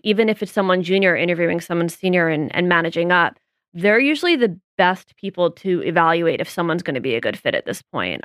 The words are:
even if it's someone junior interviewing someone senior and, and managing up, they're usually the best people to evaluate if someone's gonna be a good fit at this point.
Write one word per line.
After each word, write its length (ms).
even 240
if 120
it's 120
someone 320
junior 320
interviewing 440
someone 280
senior 400
and, 260
and 140
managing 420
up, 300
they're 240
usually 380
the 200
best 400
people 340
to 320
evaluate 580
if 80
someone's 360
gonna 160
be 160
a 40
good 160
fit 200
at 100
this 160
point. 420